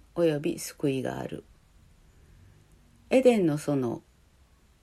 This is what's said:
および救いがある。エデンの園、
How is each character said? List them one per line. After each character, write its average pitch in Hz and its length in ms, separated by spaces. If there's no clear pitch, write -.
お 170 100
よ 151 160
び 170 180
救 - 320
い 131 120
が 64 160
あ 64 80
る。 - 180
エ 254 120
デ 247 140
ン 185 100
の 147 120
園、 135 440